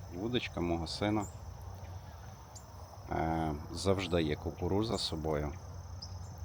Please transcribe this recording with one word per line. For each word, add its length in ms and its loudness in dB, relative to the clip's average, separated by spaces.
вудочка, 460 0
мого 260 2
сина. 380 2
Е, 400 2
завжди 500 4
є 120 4
кукуруза 600 2
з 40 0
собою. 500 2